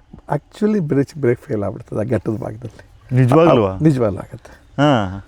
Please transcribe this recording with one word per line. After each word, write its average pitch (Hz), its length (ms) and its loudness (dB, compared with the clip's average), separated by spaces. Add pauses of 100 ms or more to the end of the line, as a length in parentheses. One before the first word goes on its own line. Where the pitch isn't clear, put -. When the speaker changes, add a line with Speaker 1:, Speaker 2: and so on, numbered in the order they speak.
(360)
Speaker 1:
actually 214 440 -4
ಬ್ರೇಕ್, 143 380 -2
ಬ್ರೇಕ್ 120 220 0
ಫೇಲ್ 107 240 -6
ಆಗ್ಬಿಡ್ತದೆ 104 360 -8
ಆ 107 40 -4
ಘಟ್ಟದ 113 280 -4
ಭಾಗದಲ್ಲಿ. - 840 -10
Speaker 2:
ನಿಜವಾಗ್ಲೂ? 127 500 4
Speaker 1:
ಆ, 95 160 -4
ನಿಜವಾಗ್ಲೂ 123 380 0
ಆಗತ್ತೆ. - 600 -10
Speaker 2:
ಹಾ. 104 460 0